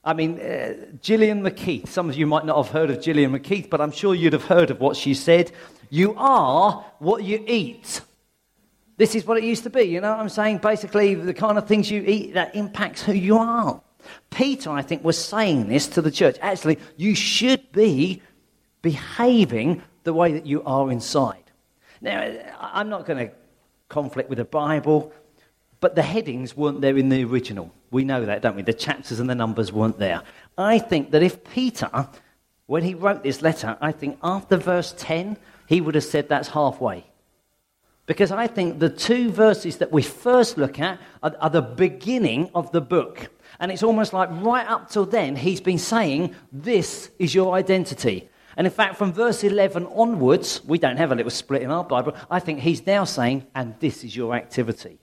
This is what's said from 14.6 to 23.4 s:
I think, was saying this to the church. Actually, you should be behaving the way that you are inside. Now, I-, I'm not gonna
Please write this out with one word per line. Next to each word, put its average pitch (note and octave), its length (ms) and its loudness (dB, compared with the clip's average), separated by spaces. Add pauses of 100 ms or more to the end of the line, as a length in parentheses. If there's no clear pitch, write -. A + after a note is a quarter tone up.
I C#3+ 120 -2
think, C#3 220 -6
was D#3+ 180 2
saying E3+ 460 0
this B2 200 0
to F3 140 0
the D#3 80 2
church. C#3 300 4
Actually, D#3+ 380 0 (180)
you F#3+ 180 0
should B3+ 560 2
be F3+ 520 2 (600)
behaving E3 1000 2 (200)
the E3 100 -2
way E3 200 4
that D3+ 140 -6
you C#3+ 180 -2
are C3+ 260 0
inside. A#2+ 540 -2 (560)
Now, G#3+ 200 -4
I-, - 600 -8
I'm G#3+ 80 -4
not F#3 180 -8
gonna B2+ 240 -4 (580)